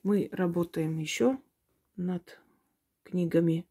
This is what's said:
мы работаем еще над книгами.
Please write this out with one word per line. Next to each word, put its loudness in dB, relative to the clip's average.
мы 0
работаем -2
еще 0
над -6
книгами. 2